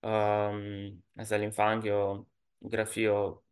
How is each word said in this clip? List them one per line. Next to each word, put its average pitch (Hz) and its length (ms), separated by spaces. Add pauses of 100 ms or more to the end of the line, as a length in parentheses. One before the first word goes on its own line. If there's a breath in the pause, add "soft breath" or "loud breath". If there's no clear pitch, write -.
ehm, 104 840 (280)
za 107 220
limfangiografijo 104 2250